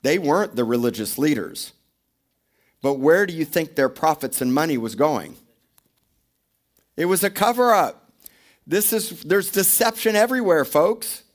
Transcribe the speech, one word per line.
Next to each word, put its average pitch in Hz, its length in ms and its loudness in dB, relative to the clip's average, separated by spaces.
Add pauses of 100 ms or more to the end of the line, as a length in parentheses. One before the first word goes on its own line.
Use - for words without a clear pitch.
They 156 160 2
weren't 165 380 0
the 123 80 0
religious 117 520 -2
leaders. 135 560 -2 (1080)
But 139 120 0
where 160 320 4
do 180 60 -6
you 160 120 -4
think 156 300 -4
their 135 140 0
profits 151 520 -2
and 127 120 -2
money 151 240 0
was 113 180 -6
going? 120 420 -2 (1600)
It 165 100 -2
was 185 180 0
a 196 60 0
cover-up. 220 800 2 (560)
This 202 260 0
is, 214 300 -6
there's 185 280 0
deception 220 640 0
everywhere, 208 500 2
folks. 190 580 0 (120)